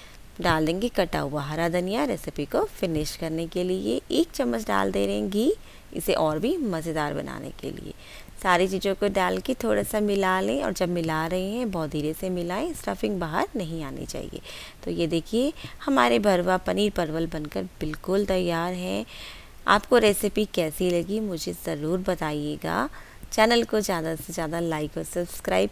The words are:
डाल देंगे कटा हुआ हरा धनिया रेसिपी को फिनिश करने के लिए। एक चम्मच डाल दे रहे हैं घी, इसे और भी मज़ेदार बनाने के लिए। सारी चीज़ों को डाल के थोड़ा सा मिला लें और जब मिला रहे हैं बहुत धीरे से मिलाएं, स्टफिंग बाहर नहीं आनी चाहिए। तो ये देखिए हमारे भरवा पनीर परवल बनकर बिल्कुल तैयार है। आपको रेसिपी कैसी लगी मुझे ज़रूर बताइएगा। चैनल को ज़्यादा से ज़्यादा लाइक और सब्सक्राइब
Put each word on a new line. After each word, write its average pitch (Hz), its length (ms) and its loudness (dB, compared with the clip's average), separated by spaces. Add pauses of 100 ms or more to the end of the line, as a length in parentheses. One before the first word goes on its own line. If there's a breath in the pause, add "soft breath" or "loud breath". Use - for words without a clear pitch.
(400 loud breath)
डाल 160 260 2
देंगे 190 240 0
कटा 165 300 0
हुआ 143 220 -2
हरा 156 260 -2
धनिया 185 380 0
रेसिपी 170 400 -4
को - 260 0
फिनिश 156 440 -2
करने 165 320 -4
के 180 160 -2
लिए। 196 360 0 (120)
एक 330 180 2
चम्मच 233 360 -2
डाल 196 260 2
दे 202 140 2
रहे 196 100 0
हैं 208 140 -2
घी, 226 220 2 (400 loud breath)
इसे 170 220 0
और 156 240 2
भी 262 200 0
मज़ेदार 160 560 -2
बनाने 147 360 -6 (100)
के - 120 -6
लिए। - 220 -10 (480 loud breath)
सारी 180 260 6
चीज़ों 190 260 0
को 202 140 0
डाल 185 300 2
के 247 160 -2
थोड़ा 214 280 2
सा 214 180 0
मिला 190 400 4
लें 226 220 0
और 202 100 0
जब 180 160 0
मिला 165 380 0
रहे 185 240 -2
हैं 233 200 -2
बहुत 160 200 -2
धीरे 151 240 0
से 190 160 -4
मिलाएं, 185 440 -2
स्टफिंग 202 460 -2
बाहर 175 360 0
नहीं 165 280 -4
आनी 135 220 -8
चाहिए। - 340 -8 (440 loud breath)
तो 175 60 -4
ये 170 160 0
देखिए 220 460 0 (320 loud breath)
हमारे 240 360 6
भरवा 185 380 4
पनीर 196 340 2
परवल 165 340 0
बनकर 170 380 -4 (160)
बिल्कुल 202 460 0
तैयार 180 480 0
है। 185 300 -4 (640 loud breath)
आपको 214 300 8
रेसिपी 208 460 4 (100)
कैसी 175 360 2
लगी 175 300 2
मुझे 180 340 -4
ज़रूर 165 460 -2
बताइएगा। 160 880 -2 (440 loud breath)
चैनल 233 320 6
को 220 160 0
ज़्यादा 165 360 -2
से - 160 -10
ज़्यादा 170 280 -2
लाइक 156 380 -2
और 165 60 -4
सब्सक्राइब 185 680 -2